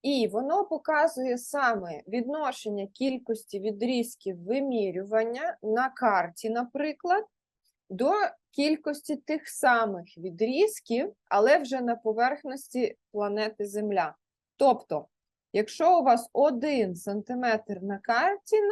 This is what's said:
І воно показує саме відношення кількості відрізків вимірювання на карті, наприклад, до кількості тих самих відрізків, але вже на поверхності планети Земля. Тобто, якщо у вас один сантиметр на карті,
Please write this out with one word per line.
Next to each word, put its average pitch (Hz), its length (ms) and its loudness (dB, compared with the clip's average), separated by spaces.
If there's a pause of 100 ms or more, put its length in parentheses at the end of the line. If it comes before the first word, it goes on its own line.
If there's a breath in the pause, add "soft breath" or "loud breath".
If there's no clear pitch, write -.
І 254 260 2
воно 277 360 0
показує 294 720 0
саме 214 680 -2
відношення 240 800 -4
кількості 233 760 -6
відрізків 214 840 -4
вимірювання 220 1160 -2
на 240 280 0
карті, 208 600 -2
наприклад, 294 760 -2 (680)
до 254 220 2 (380)
кількості 294 680 -2
тих 302 320 -6
самих 220 680 0
відрізків, 240 960 -2 (140)
але 233 300 6
вже 262 220 -4
на 240 160 0
поверхності 254 1000 -2 (160)
планети 208 540 -4
Земля. 202 480 -2 (420)
Тобто, 247 500 2 (460)
якщо 320 480 4
у - 20 -2
вас 240 300 4
один 247 640 2
сантиметр 220 880 -4
на 196 160 -6
карті, 349 580 0 (160)